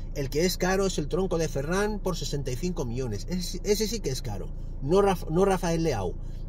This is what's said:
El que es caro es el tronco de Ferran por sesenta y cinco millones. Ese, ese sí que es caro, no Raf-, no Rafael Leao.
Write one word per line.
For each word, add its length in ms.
El 140
que 160
es 120
caro 300
es 100
el 100
tronco 300
de 120
Ferran 500
por 160
sesenta 360
y 40
cinco 300
millones. 440
Ese, 340
ese 240
sí 120
que 100
es 120
caro, 260
no 200
Raf-, 280
no 160
Rafael 380
Leao. 320